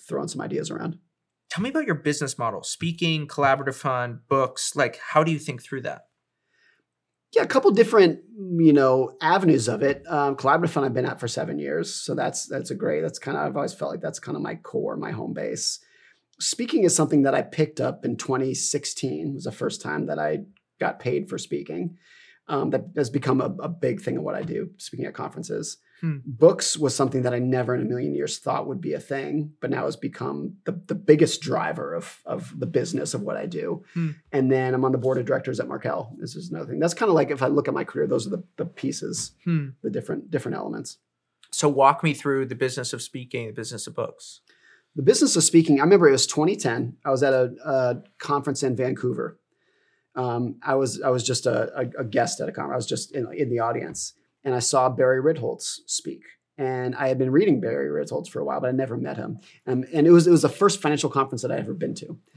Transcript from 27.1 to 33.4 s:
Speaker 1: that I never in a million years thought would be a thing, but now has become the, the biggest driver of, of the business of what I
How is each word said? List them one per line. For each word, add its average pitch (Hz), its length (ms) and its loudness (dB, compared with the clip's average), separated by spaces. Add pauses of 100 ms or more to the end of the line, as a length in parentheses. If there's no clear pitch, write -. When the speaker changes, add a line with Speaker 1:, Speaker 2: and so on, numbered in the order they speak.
Speaker 1:
that 123 100 0
I 123 60 0
never 127 380 0
in 123 60 -2
a - 20 -2
million 123 280 -2
years 143 260 -4
thought - 280 -4
would 131 140 -8
be 156 140 -4
a - 40 -4
thing, 147 600 -6
but 131 100 -4
now 135 140 -4
has 151 100 -4
become - 680 -8
the, 165 80 -6
the - 240 -8
biggest 151 440 6
driver - 540 -4
of, - 320 -10
of - 320 -8
the 131 80 -4
business 170 480 -2
of - 80 -4
what 117 140 -4
I 104 100 -6